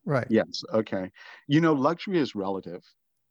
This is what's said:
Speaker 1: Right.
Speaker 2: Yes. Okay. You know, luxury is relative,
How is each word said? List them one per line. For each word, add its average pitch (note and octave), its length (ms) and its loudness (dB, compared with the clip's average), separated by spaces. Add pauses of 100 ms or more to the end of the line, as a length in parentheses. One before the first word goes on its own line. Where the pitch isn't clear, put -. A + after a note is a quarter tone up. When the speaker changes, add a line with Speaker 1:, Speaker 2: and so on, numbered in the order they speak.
Speaker 1:
Right. C3+ 240 0
Speaker 2:
Yes. - 340 2 (100)
Okay. G2 360 -2 (380)
You D3 140 4
know, E3 120 6
luxury E3+ 460 0
is C3+ 160 -2
relative, F#2+ 460 -6 (500)